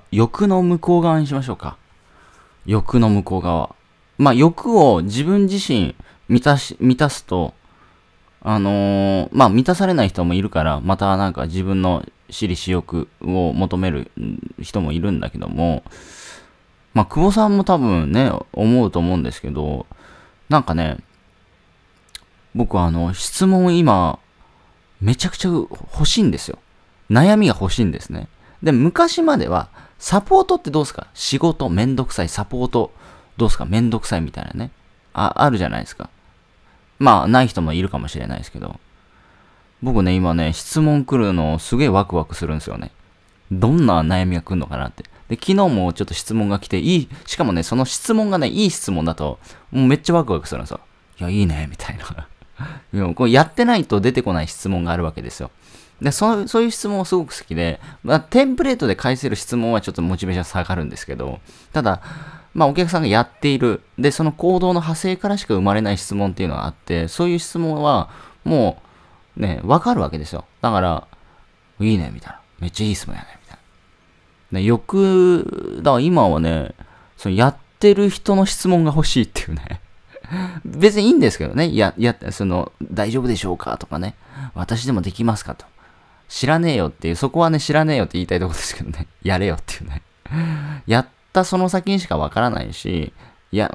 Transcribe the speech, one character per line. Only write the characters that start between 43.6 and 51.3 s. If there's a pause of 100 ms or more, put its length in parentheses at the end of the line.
ん
な
悩
み
が
来
る
の
か
な
っ
て。 (240)
で、
昨
日 (140)
も
ち
ょ
っ
と
質
問
が
来
て、
い
い、 (180)
し
か
も
ね、
そ
の
質
問
が
ね、
い
い
質
問
だ
と、 (320)
も
う
め
っ
ち
ゃ
ワ
ク
ワ
ク
す
る
ん
で
す
よ。 (400)
「い
や、